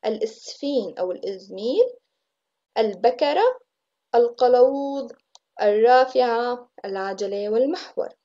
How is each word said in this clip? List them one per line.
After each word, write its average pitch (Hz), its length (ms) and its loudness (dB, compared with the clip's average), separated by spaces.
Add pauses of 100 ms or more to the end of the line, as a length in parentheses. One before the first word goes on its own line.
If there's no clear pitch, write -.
الإسفين 220 920 -6
أو 185 140 -4
الإزميل، 196 800 -2 (840)
البكرة، 247 800 0 (560)
القلاووض، 254 960 2 (500)
الرافعة، 247 1080 2 (160)
العجلة 196 640 -6
والمحور. 269 600 -2 (160)